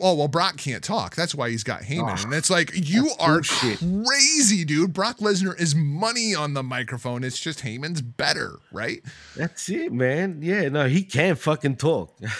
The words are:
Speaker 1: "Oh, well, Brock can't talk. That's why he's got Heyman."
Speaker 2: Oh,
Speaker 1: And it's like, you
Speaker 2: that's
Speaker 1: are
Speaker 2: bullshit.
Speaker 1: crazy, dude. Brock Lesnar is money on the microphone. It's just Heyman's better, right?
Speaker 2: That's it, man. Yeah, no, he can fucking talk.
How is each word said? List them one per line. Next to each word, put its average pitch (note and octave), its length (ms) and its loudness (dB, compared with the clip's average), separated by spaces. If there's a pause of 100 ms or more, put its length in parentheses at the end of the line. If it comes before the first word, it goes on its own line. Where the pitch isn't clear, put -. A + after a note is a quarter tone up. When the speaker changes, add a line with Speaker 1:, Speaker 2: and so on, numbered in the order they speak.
Speaker 1:
"Oh, F#3 140 6
well, D3 120 2
Brock E3+ 300 0
can't C3 260 -6
talk. F#3 320 -4
That's E3 200 -2
why B2 160 -4
he's A2+ 140 -4
got A#2 180 -6
Heyman." A2+ 360 -4
Speaker 2:
Oh, G2 60 -4
Speaker 1:
And A#2+ 80 -6
it's D#3 180 0
like, F3 240 2
you F3+ 300 2
Speaker 2:
that's D4+ 160 -2
Speaker 1:
are E3 140 6
Speaker 2:
bullshit. B2+ 440 2
Speaker 1:
crazy, A#3 840 4
dude. D#3 300 2
Brock G#3 240 -2
Lesnar G3 420 0
is D#3+ 140 2
money G3+ 600 0
on D3+ 200 -2
the C3+ 100 -4
microphone. B2 580 -6
It's C3 160 -4
just D#3 220 -8
Heyman's C#3+ 400 -6
better, C3 580 -2 (140)
right? A2 300 -6 (340)
Speaker 2:
That's D#3 320 -6
it, C4 240 -2
man. C#3+ 500 0
Yeah, F3 260 0
no, C#3 200 2
he D#3+ 160 4
can E3+ 320 2
fucking C#3+ 400 0
talk. C3+ 360 0 (260)